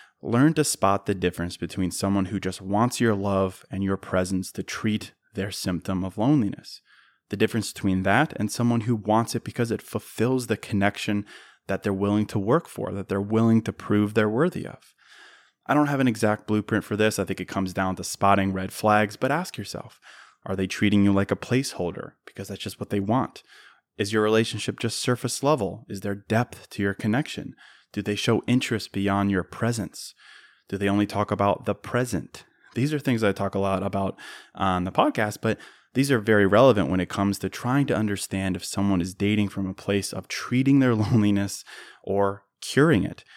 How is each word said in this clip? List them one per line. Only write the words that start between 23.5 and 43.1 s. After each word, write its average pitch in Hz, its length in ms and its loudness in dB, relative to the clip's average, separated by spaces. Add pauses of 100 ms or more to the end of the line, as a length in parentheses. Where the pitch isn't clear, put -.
Is 101 140 -2
your 110 100 4
relationship 110 560 2
just - 220 -4
surface - 420 -2
level? 113 460 0
Is 101 140 -10
there 101 120 -4
depth 110 560 -4
to - 120 -6
your 101 100 0
connection? - 600 -4 (380)
Do 104 100 -6
they 104 120 -2
show 113 320 0
interest 120 460 0
beyond 101 380 2
your 95 120 2
presence? - 720 -6 (540)
Do 98 80 -6
they 98 120 0
only 101 180 2
talk 101 240 -2
about 101 340 0
the 104 100 -2
present? - 680 -6 (300)
These 135 180 0
are 147 60 -2
things 120 260 0
I 101 80 4
talk 98 220 -2
a 101 40 0
lot 98 240 0
about 98 360 -4 (360)
on 92 300 0
the 92 80 -6
podcast, 113 480 0
but 92 180 -2 (360)
these 139 160 2
are 131 80 4
very 104 260 6
relevant 101 460 6
when 92 100 2
it 87 80 -2
comes 101 300 0
to 98 100 -4
trying 127 380 0
to 95 100 0
understand 98 580 -2
if - 120 -8
someone 98 340 0
is 92 140 -4
dating 104 340 2
from 95 180 -6
a 92 60 -6
place 101 400 -4
of - 160 -10
treating 131 500 2
their 127 160 4
<laughs> - 0 -
loneliness 104 720 2 (380)
or 98 420 0 (160)
curing 139 420 4
it. - 220 -8 (120)